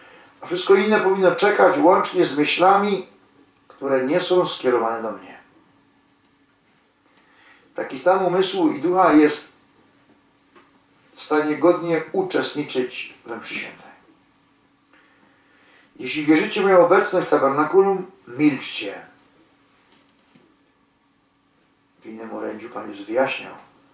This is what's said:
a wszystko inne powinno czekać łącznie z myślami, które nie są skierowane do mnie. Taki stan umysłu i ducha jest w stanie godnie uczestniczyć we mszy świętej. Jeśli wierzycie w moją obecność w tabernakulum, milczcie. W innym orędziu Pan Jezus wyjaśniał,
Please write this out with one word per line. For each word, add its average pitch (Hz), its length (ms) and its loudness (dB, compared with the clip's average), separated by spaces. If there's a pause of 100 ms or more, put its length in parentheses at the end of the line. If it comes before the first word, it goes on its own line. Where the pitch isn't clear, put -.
(420)
a - 40 -16
wszystko 180 300 2
inne 202 240 2
powinno 185 360 2
czekać 190 420 2
łącznie 170 480 2
z 135 120 -4
myślami, 190 720 0 (600)
które 135 380 -4
nie 165 140 0
są 180 260 0
skierowane 113 560 -2
do 110 100 -6
mnie. - 260 -18 (2500)
Taki - 240 -10
stan 190 260 0
umysłu 180 440 0
i 135 120 -4
ducha 175 320 2
jest 151 440 4 (1600)
w - 60 -20
stanie 151 340 -2
godnie 170 440 0 (100)
uczestniczyć - 1000 -6 (120)
we 113 120 -12
mszy 104 180 -14
świętej. - 360 -14 (2000)
Jeśli 147 300 -8
wierzycie 190 360 2
w - 20 2
moją 185 220 6
obecność 185 420 2
w - 20 -12
tabernakulum, 156 760 2 (220)
milczcie. - 760 -4 (3000)
W - 40 -20
innym 110 280 -14
orędziu 110 360 -10
Pan 107 200 -12
Jezus 101 160 -16
wyjaśniał, 123 480 -4 (400)